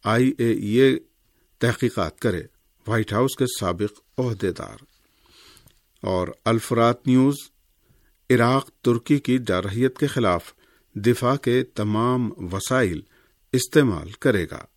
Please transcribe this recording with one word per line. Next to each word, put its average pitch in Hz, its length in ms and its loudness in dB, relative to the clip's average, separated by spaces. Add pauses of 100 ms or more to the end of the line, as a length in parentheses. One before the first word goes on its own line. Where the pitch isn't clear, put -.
آئی 120 340 2
اے 117 140 0
ای 107 300 2
اے 135 180 4 (600)
تحقیقات 113 600 -2
کرے، 98 240 -2 (440)
وائٹ 113 260 -2
ہاؤس 131 220 0
کے 135 100 0 (140)
سابق 98 600 -6
عہدیدار۔ 104 580 -4 (1200)
اور 92 260 -2 (180)
الفرات 117 600 0
نیوز۔ 131 280 4 (920)
عراق 127 420 2 (100)
ترکی 120 360 2
کی 127 200 0 (100)
جارحیت 101 500 -2
کے 147 100 -2
خلاف 98 460 -2 (420)
دفاع 120 400 0
کے 127 280 0
تمام 113 680 -2 (220)
وسائل 95 480 -2 (520)
استعمال 117 580 0
کرے 104 400 -2
گا - 140 -14 (120)